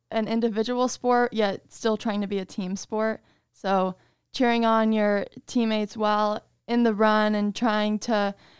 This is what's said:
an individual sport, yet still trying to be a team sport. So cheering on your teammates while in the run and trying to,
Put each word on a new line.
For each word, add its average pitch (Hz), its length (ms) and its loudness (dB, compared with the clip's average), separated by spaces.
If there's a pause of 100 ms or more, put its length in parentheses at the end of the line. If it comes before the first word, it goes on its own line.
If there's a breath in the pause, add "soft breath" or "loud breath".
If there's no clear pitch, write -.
(120)
an 220 160 -2
individual 226 600 0
sport, 240 460 0
yet 208 380 -2
still 220 260 0
trying 208 240 -2
to 202 60 -4
be 196 120 -4
a 190 60 -6
team 190 300 -6
sport. 220 460 -4 (320 soft breath)
So 190 420 0 (380 soft breath)
cheering 233 320 2
on 220 260 2
your 208 340 2 (220)
teammates 220 480 -2
while 208 480 0 (240)
in 240 160 2
the 226 100 4
run 214 420 2
and 208 200 -2
trying 214 440 0
to, 202 360 -2 (240 soft breath)